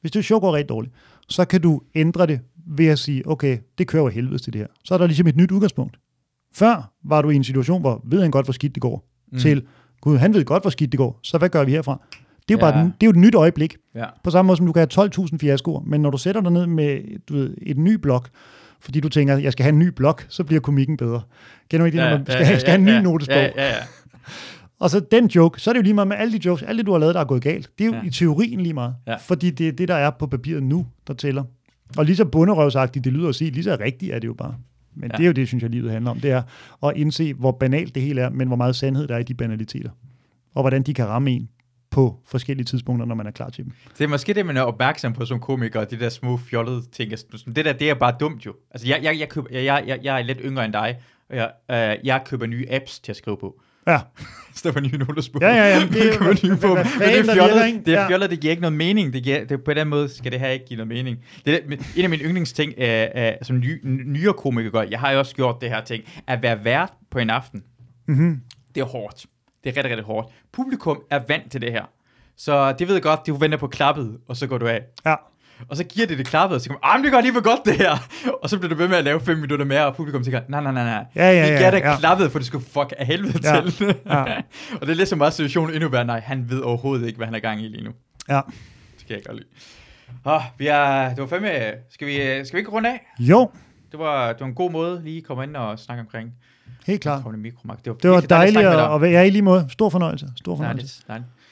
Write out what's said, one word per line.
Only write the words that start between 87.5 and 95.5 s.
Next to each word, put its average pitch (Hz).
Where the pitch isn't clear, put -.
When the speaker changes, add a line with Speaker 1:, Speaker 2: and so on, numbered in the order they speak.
Speaker 2:
i 113
lige 110
nu." 110
Speaker 1:
Ja. 139
Speaker 2:
Det -
kan 107
jeg 104
godt 110
lide. -
Åh, 151
vi 139
er, 139
det 127
var 139
fandme, 190
skal -
vi, 143
skal 127
vi -
ikke 208
runde 220
af? 247
Speaker 1:
Jo. 180
Speaker 2:
Det 151
var, 143
det 117
var 135
en 131
god 180
måde 170
lige 156
at 160
komme 131
ind 147